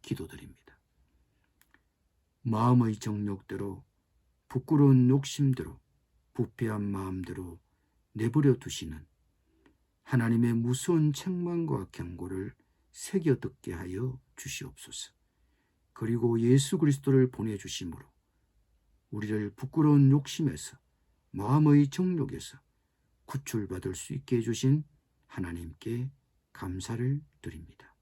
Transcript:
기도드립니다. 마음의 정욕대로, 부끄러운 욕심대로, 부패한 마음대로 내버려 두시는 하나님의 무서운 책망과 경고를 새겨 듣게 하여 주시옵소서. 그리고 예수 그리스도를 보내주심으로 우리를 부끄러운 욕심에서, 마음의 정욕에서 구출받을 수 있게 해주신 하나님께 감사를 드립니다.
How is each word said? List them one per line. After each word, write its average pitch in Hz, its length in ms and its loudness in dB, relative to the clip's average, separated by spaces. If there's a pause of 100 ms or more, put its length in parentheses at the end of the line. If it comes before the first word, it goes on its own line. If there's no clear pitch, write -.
기도드립니다. - 760 -12 (1600)
마음의 113 540 2
정욕대로, 101 880 -6 (640)
부끄러운 135 600 6
욕심대로, 135 720 0 (540)
부패한 107 480 -4
마음대로 92 800 -8 (520)
내버려 120 440 4
두시는 78 500 -12 (960)
하나님의 117 520 2
무서운 139 580 2
책망과 170 800 -4
경고를 90 600 -10 (360)
새겨 160 460 -2
듣게 - 360 -10
하여 98 480 -8 (160)
주시옵소서. - 760 -14 (800)
그리고 117 480 0
예수 135 380 4
그리스도를 135 520 4
보내주심으로 98 720 -8 (1080)
우리를 104 440 -4
부끄러운 143 560 4
욕심에서, 139 640 -2 (540)
마음의 143 580 4
정욕에서 139 680 -4 (680)
구출받을 95 680 -6
수 - 180 -12
있게 135 260 -2
해주신 131 460 0 (420)
하나님께 90 840 -8 (420)
감사를 117 680 -6 (220)
드립니다. - 600 -16